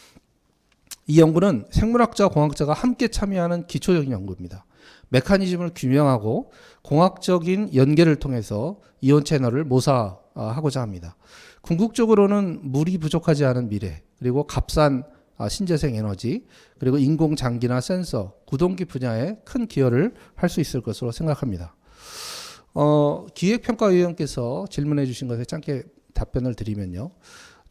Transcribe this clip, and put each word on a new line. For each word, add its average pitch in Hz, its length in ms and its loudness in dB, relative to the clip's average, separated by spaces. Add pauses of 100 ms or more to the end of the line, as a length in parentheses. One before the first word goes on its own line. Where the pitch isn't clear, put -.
(1080)
이 151 120 6
연구는 160 520 4
생물학자와 226 580 2
공학자가 147 420 0
함께 247 360 0
참여하는 175 580 -2
기초적인 147 460 0
연구입니다. 95 560 -10 (420)
메커니즘을 175 640 2
규명하고 131 760 0 (320)
공학적인 180 920 0
연계를 147 440 6
통해서 123 600 -6 (220)
이온 143 220 6
채널을 135 400 0
모사하고자 127 1160 -2
합니다. 87 360 -10 (440)
궁극적으로는 202 1000 2
물이 156 380 0
부족하지 156 460 0
않은 123 240 0
미래, 98 340 -6 (160)
그리고 123 240 0
값싼, 139 600 0 (320)
아, 107 140 -6
신재생 156 460 -2
에너지, 107 500 -4 (320)
그리고 127 220 2
인공 151 360 2
장기나 120 460 -2
센서, 151 540 -6 (100)
구동기 180 400 -2
분야에 127 600 -4
큰 240 200 -4
기여를 135 480 2 (220)
할 175 140 0
수 170 120 -2
있을 131 200 -4
것으로 117 300 -6
생각합니다. 120 640 -6 (1000)
어, 151 580 2
기획평가위원께서 180 1400 0
질문해 147 380 0
주신 127 200 -8
것에 120 160 -4
짧게 143 420 -8 (280)
답변을 127 400 -4
드리면요. 101 560 -8 (600)